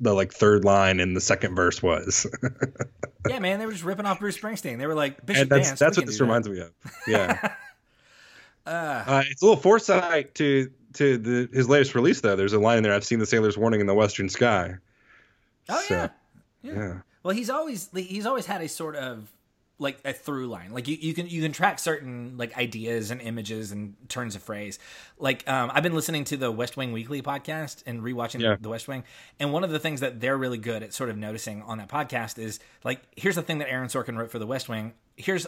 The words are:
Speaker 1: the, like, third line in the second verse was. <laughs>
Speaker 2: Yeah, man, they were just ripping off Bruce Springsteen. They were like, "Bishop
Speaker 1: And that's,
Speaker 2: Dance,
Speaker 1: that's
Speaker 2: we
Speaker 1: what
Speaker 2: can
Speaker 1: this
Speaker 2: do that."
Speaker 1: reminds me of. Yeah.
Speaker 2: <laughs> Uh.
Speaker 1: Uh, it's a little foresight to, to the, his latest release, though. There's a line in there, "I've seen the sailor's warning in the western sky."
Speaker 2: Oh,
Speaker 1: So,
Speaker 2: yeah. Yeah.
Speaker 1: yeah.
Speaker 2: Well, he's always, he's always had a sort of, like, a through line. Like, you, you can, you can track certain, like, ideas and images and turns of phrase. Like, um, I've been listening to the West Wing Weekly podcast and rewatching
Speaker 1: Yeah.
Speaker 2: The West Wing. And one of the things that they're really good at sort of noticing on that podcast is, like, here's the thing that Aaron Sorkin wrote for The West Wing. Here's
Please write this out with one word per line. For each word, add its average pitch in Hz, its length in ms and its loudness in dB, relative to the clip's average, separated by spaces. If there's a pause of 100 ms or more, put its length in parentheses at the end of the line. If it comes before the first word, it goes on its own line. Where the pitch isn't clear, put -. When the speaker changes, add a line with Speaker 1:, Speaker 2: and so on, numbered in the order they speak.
Speaker 1:
the, 117 140 4
like, 95 180 2
third 104 320 6
line 98 340 6
in 92 160 2
the 90 60 0
second 92 340 0
verse 87 280 2
was. 85 440 0 (160)
<laughs> 131 240 -4 (600)
Speaker 2:
Yeah, 254 120 -2
man, 190 200 0
they 220 60 -6
were 220 80 -6
just 165 120 -10
ripping 190 200 -4
off 196 160 -2
Bruce 208 160 -4
Springsteen. 190 400 -8
They 131 100 -6
were 156 80 -2
like, 143 300 -2
"Bishop 135 200 4
Speaker 1:
And 135 60 2
that's, 139 180 6
Speaker 2:
Dance, 139 120 -4
Speaker 1:
that's 160 160 6
Speaker 2:
we 175 60 4
Speaker 1:
what - 0 -
Speaker 2:
can 127 60 -4
Speaker 1:
this 107 100 -2
Speaker 2:
do 135 60 4
that." 117 60 4
Speaker 1:
reminds 113 200 2
me 92 100 -6
of. 85 120 -12 (340)
Yeah. 101 540 0
Speaker 2:
<laughs> - 40 -20 (1000)
Uh. 151 400 -4
Speaker 1:
Uh, 135 220 4
it's 139 140 -12
a - 20 10
little 202 160 8
foresight 180 760 4
to, 135 340 4 (240)
to 139 240 4
the, 120 340 0
his 131 160 2
latest 139 260 6
release, 127 280 4
though. 101 120 4
There's 98 200 2
a 107 40 6
line 113 200 6
in 110 40 4
there, 104 120 4
"I've 104 100 2
seen 120 140 0
the 107 80 0
sailor's 107 320 2
warning 110 220 2
in 101 60 2
the 98 80 2
western 101 360 2
sky." 92 460 2 (920)
Speaker 2:
Oh, 320 180 -2
Speaker 1:
So, - 80 0
Speaker 2:
yeah. - 140 -2 (540)
Yeah. 262 100 -14
Speaker 1:
yeah. 98 220 -6 (280)
Speaker 2:
Well, 190 120 -2
he's 226 160 -4
always, 277 440 -6
he's 190 300 -6
always 247 220 -2
had 190 160 -6
a 156 60 -6
sort 156 280 -8
of, 123 340 -10 (480)
like, 139 280 -6
a 135 80 -6
through 131 320 -6
line. 98 260 -10
Like, 123 160 -8
you, 156 100 -4
you 156 140 -4
can, 175 160 -6
you 165 140 -4
can 156 100 -2
track 180 260 0
certain, 127 600 -6
like, 120 180 -8
ideas 113 540 -4
and 123 100 -8
images 110 520 -8
and 101 240 -10 (120)
turns 120 260 -8
of 98 80 -12
phrase. 104 360 -10 (400)
Like, 135 280 -4
um, 131 280 0
I've 147 80 2
been 170 120 0
listening 151 300 -2
to 143 140 -6
the 131 120 0
West 120 280 -4
Wing 127 140 -4
Weekly 117 280 -6
podcast 143 640 -8
and 117 160 -8
rewatching 120 380 -6
Speaker 1:
Yeah. 110 180 2
Speaker 2:
The 110 120 -10
West 113 180 -10
Wing. 131 160 -10 (340)
And 143 140 -2
one 165 120 0
of 175 60 -2
the 156 80 -2
things 151 220 -6
that 123 200 -4
they're 131 180 0
really 127 200 -4
good 110 240 -6
at 107 120 -14
sort 127 160 -6
of 104 80 -8
noticing 107 440 -10
on 110 160 -10
that 101 120 -14
podcast 131 480 -6
is, 110 220 -8 (220)
like, 127 200 -6 (120)
here's 185 220 -2
the 165 60 -2
thing 156 160 -4
that 143 120 -6
Aaron 127 180 -4
Sorkin 120 300 -6
wrote 113 120 -6
for 120 80 -8
The 107 80 -6
West 127 240 -6
Wing. 110 240 -8 (220)
Here's 185 320 -2